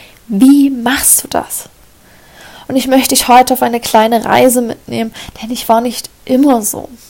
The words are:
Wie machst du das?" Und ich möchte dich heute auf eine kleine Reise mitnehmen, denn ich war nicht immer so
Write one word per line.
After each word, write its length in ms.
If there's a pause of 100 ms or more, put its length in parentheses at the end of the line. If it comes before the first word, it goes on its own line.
(260)
Wie 440
machst 520
du 60
das?" 400 (1000)
Und 80
ich 140
möchte 260
dich 140
heute 240
auf 80
eine 180
kleine 460
Reise 360
mitnehmen, 520 (280)
denn 100
ich 180
war 100
nicht 300 (160)
immer 360
so 280 (200)